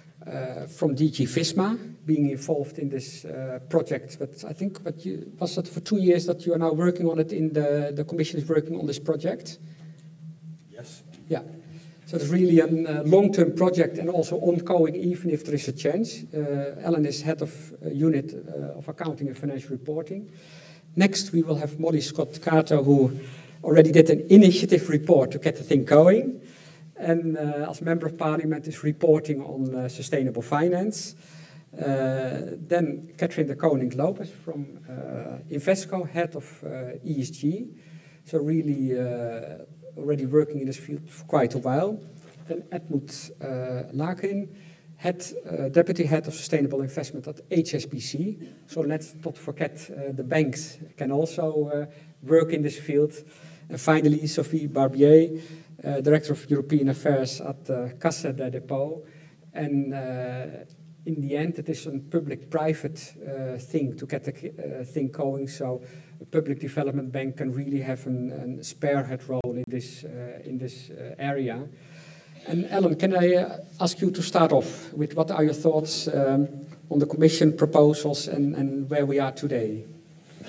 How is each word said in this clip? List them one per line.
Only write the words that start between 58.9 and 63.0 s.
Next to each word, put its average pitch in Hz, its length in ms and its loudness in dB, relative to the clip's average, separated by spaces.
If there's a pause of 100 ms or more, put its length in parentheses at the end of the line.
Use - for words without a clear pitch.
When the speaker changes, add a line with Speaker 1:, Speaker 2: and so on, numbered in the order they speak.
Speaker 1:
And, 139 400 -2
uh, 127 540 -8 (580)
in 156 160 -4
the 139 160 -2
end, 165 220 -2
it 160 100 -10
is 156 160 -6
a 156 60 -8
public-private, 156 1300 -4